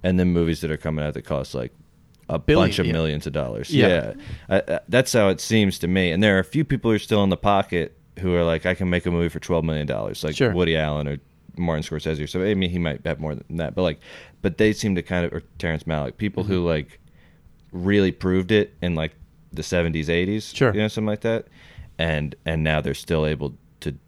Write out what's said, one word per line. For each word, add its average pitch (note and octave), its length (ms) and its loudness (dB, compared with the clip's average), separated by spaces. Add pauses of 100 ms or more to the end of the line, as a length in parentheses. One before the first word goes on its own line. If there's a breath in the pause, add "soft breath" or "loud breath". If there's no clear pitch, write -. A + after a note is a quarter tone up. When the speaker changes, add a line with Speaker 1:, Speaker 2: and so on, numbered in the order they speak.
Speaker 1:
and F#2 160 2
then F2+ 140 4
movies E2 300 2
that D#2+ 80 -4
are D#2 80 -2
coming D#2 260 -4
out D2 100 -4
that C2 80 -8
cost, C#2 320 -6
like, B1 180 -6 (560)
a D#2+ 100 -2
Speaker 2:
Billion, F#2 300 4
Speaker 1:
bunch - 100 0
of F2 80 2
Speaker 2:
yeah. E2 60 0
Speaker 1:
millions D#2+ 340 -2
of D2+ 60 -6
dollars. B1+ 380 -4
Speaker 2:
Yeah. B2+ 180 6
Speaker 1:
Yeah. D#2+ 240 2 (560 loud breath)
I, E2 60 0
I, E2 140 -2
that's B2 240 2
how G#2+ 160 6
it F2+ 120 2
seems G#2 400 2
to E2+ 80 -2
me. F2+ 240 2
And F2+ 100 2
there G#2 140 6
are - 20 6
a F#2 60 2
few D3+ 200 0
people B2+ 260 0
who A2 40 4
are G#2 60 2
still G#2 240 2
in G2 60 4
the F2 60 2
pocket G2 640 0 (220)
who F2+ 140 0
are F2 100 4
like, E2 200 0
"I F2+ 100 2
can F#2 140 -2
make F2 180 0
a F#2 40 0
movie E2+ 180 0
for D#2+ 120 -8
twelve E2+ 240 0
million D#2 220 -2
dollars," G#1+ 380 -6
like D#2 120 -4
Speaker 2:
Sure. A#2 160 2
Speaker 1:
Woody F2 240 2
Allen D2+ 320 -2
or C#2+ 100 -6 (400)
Martin E2 240 -2
Scorsese D#2 400 -4
or D2 40 -6
something. F#2 240 -2
I G#2+ 40 2
mean, F#2+ 160 0
he F2+ 80 -2
might D#2+ 280 -2
have D2+ 140 -4
more D#2 140 -6
than - 240 -12
that, D#2 160 -6
but, F2+ 80 0
like, D#2+ 180 0 (400 loud breath)
but F#2 160 -2
they A2 160 4
seem G#2 220 0
to F2+ 80 0
kind F2 240 -2
of, - 80 -6
or - 80 -6 (160)
Terrence D#2+ 260 -2
Malick, D2+ 320 -4
people G#2+ 280 -4
who, F#2+ 160 0
Speaker 2:
Mm-hmm. F2 80 0
Speaker 1:
like, D#2 320 -2 (720 soft breath)
really F#2+ 400 4
proved F#2 400 0
it G#2 300 2
in, F2 120 0
like, D#2+ 180 -2 (400)
the D#2 100 -8
seventies, D#2+ 460 0
eighties, F#2 460 0
Speaker 2:
Sure. B2 180 4
Speaker 1:
you G2+ 80 0
know, G#2+ 80 0
something A2 200 -4
like G#2+ 140 -4
that. A2+ 240 -2 (520 soft breath)
And, D#2 360 -2 (120)
and D#2+ 180 0
now D#2 160 2
they're C#2 140 -4
still D#2 320 -2
able D2 280 -4 (260)
to D2+ 140 -6 (140)